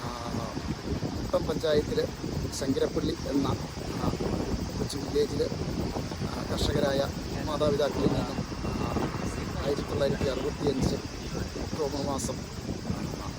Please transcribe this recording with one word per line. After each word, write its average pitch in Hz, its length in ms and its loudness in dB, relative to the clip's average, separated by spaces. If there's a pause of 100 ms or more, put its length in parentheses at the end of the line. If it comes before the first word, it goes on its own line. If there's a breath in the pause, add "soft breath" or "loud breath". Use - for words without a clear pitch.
(1160)
മുട്ടം - 320 2
പഞ്ചായത്തിൽ 151 500 2 (600)
ശങ്കരപ്പള്ളി 151 560 2 (180)
എന്ന, 139 140 4 (560)
ആ, - 80 2 (640)
കൊച്ചു - 200 0
വില്ലേജിൽ, - 460 2 (880)
ആ, - 200 -4
കർഷകരായ 139 500 4 (480)
മാതാപിതാക്കളിൽ 147 680 4
നിന്നും, - 220 0 (300)
ആ, - 40 0 (920)
ആയിരത്തി 143 260 0
തൊള്ളായിരത്തി 139 440 2
അറുപത്തിയഞ്ച് 135 640 2 (680)
ഒക്ടോബർ 143 460 -2
മാസം, 135 280 -2 (540)
ആ, - 20 -4 (440)